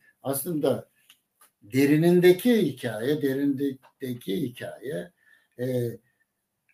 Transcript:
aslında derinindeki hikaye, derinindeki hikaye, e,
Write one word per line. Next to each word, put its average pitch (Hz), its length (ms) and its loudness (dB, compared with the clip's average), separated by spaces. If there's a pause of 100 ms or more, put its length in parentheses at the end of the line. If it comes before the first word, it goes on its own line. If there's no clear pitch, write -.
(220)
aslında 139 680 -4 (760)
derinindeki 175 1000 4
hikaye, 131 600 -4
derinindeki 139 1200 -4
hikaye, 120 680 -10 (460)
e, 123 400 -6 (760)